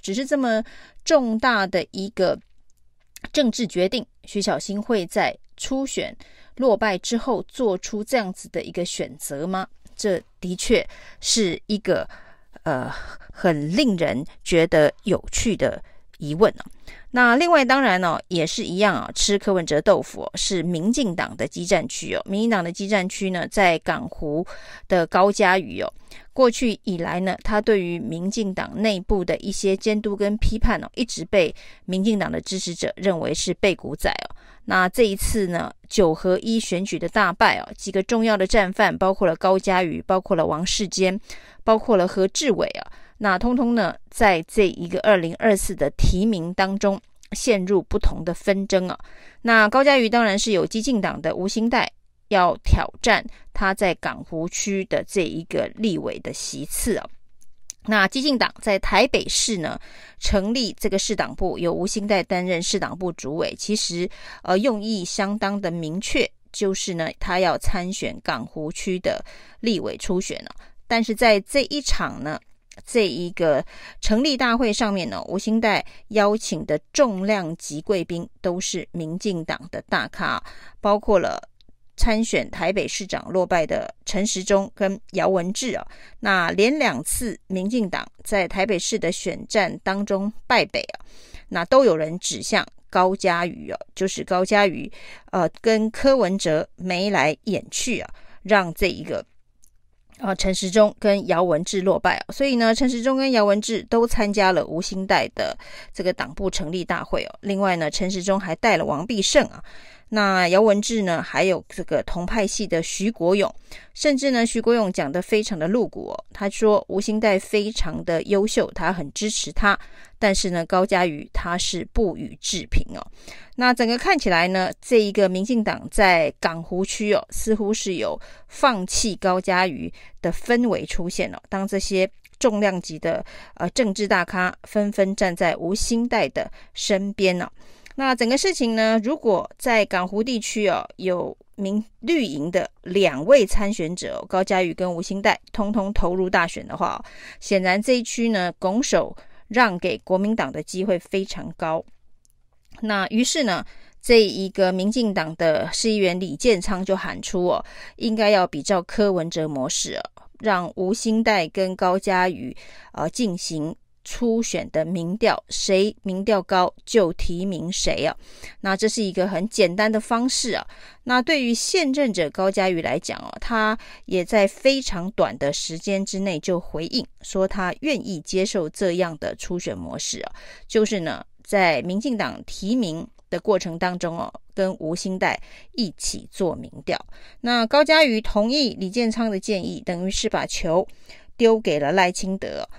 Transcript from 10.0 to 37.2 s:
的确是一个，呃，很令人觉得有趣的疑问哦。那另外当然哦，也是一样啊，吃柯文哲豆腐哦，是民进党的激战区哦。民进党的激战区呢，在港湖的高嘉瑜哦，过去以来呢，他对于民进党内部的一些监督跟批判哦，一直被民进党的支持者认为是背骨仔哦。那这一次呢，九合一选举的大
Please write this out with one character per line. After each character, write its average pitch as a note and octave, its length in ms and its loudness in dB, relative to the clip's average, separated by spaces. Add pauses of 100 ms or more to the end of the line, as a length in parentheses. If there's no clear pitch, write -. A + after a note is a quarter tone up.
的 F#3 160 -4
确 - 300 2 (340)
是 G3 460 0
一 G#3 120 -4
个， - 300 0 (560)
呃， C3 280 -2 (400)
很 D#3+ 420 0
令 A#3+ 220 4
人 C#3+ 280 -2 (180)
觉 E3 240 4
得 D#3 260 4 (120)
有 - 260 0
趣 G3+ 260 0
的 A#2+ 260 -2 (360)
疑 D3 160 -6
问 G3 240 4
哦。 - 60 -14 (460)
那 B3 260 6
另 E4+ 120 4
外 D4+ 160 6
当 C4 160 4
然 F#3 220 4
哦， E3 240 0
也 E3+ 180 0
是 F#3+ 200 -4
一 F3+ 140 -4
样 G3+ 140 4
啊， A#2+ 220 -4
吃 G3+ 240 2
柯 G3+ 160 0
文 E3+ 100 0
哲 D3+ 180 2
豆 F3+ 200 6
腐 - 200 -12
哦， - 120 -8
是 F3+ 300 -2
民 F3 280 0
进 B3 220 0
党 - 220 -4
的 B2 100 -4
激 F3 180 -8
战 F3+ 240 0
区 - 240 -8
哦。 - 120 -4
民 G3 160 -4
进 A#3 100 2
党 F#3+ 140 0
的 E3+ 80 -6
激 G3 160 -8
战 G3 200 0
区 F#3+ 220 -6
呢， F3 160 -4
在 F3 340 4
港 D#3+ 280 -4
湖 D#3+ 360 -4 (440)
的 F3 180 2
高 F#3+ 240 4
嘉 F#3+ 260 4
瑜 G#2 240 -4
哦， - 120 -6 (400)
过 B3+ 180 4
去 A3+ 320 -2
以 F3+ 160 -4
来 E3+ 220 -4
呢， F#3 240 -2
他 G#3+ 160 0
对 G#3+ 200 2
于 F3 200 -4
民 E3 280 -6
进 G#3 240 -4
党 - 300 -6
内 G#3 160 0
部 F#3+ 260 0
的 F3 120 -2
一 G3 160 -6
些 G3 240 0
监 G#3+ 260 -2
督 G3+ 140 -4
跟 G3+ 220 0
批 A3 200 2
判 A3 240 4
哦， - 140 -14
一 B3 80 -2
直 E3 220 -8
被 F3 280 2 (300)
民 F#3 180 -2
进 G#3+ 160 2
党 D#3 120 -2
的 D#3+ 100 -4
支 F#3+ 180 -6
持 F3 160 -6
者 - 220 -4
认 F3+ 240 0
为 B2 120 -2
是 F3 220 -2
背 F#3+ 220 0
骨 - 180 -10
仔 - 160 -2
哦。 - 240 -8 (300)
那 F#3 240 2
这 A#3+ 160 2
一 G3 100 2
次 G3 320 0
呢， E3+ 260 -4 (160)
九 E3+ 240 4
合 F3+ 280 2
一 A3+ 180 0
选 F#3 260 -2
举 F3+ 140 -6
的 E3+ 100 -6
大 F#3+ 240 2